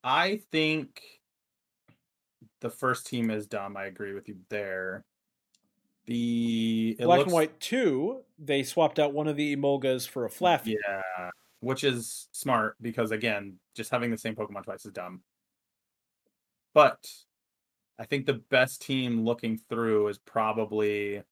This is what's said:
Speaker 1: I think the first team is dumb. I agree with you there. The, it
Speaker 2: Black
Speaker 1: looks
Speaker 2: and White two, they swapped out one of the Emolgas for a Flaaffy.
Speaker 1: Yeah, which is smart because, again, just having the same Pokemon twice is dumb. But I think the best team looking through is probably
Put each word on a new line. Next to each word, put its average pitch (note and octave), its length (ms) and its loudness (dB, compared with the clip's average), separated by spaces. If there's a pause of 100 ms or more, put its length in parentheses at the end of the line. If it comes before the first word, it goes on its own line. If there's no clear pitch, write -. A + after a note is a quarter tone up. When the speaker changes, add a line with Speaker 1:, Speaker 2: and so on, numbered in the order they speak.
Speaker 1:
I F3 380 2 (100)
think D#3 500 0 (1600)
the A#2+ 80 -6
first - 380 -2
team A#2 240 -2
is G#2+ 160 -6
dumb. G2+ 300 -8
I G2 80 -8
agree G2 280 -10
with G2 140 -12
you G2+ 100 -16 (120)
there. F#2+ 540 -6 (1000)
The, A2+ 960 0
it A#2+ 60 -2
Speaker 2:
Black B2+ 140 8
Speaker 1:
looks D3 100 4
Speaker 2:
and F3+ 40 4
White D#3+ 260 2
two, A3 640 0 (160)
they C#3+ 240 0
swapped D#3 380 2
out D3 140 4
one D3+ 140 0
of D3+ 100 -2
the D3 180 0
Emolgas C3+ 520 0
for B2 180 -4
a - 40 -6
Flaaffy. C#3+ 480 2 (100)
Speaker 1:
Yeah, F#2 420 -6 (320)
which C3 220 -2
is B2 480 -2
smart A2+ 500 0
because, A2+ 300 -2
again, G#2 440 -4 (180)
just - 160 -10
having A#2+ 220 0
the A2 60 -2
same A2 180 -6
Pokemon G2+ 300 -8
twice G2 200 -12
is G#2 60 -14
dumb. F#2 300 -12 (1500)
But - 340 6 (880)
I A2+ 80 -12
think C#3 220 -2
the C#3+ 60 2
best B2+ 500 2
team B2+ 420 0
looking A#2 320 -2
through A2 520 2
is G2+ 100 -6
probably G#2+ 1120 -2